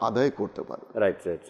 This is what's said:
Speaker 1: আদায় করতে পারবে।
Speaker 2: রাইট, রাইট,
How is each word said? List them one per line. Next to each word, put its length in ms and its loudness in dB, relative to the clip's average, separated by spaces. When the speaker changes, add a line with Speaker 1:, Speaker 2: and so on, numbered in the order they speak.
Speaker 1:
আদায় 300 4
করতে 320 -6
পারবে। 380 -8
Speaker 2:
রাইট, 160 4
রাইট, 240 -4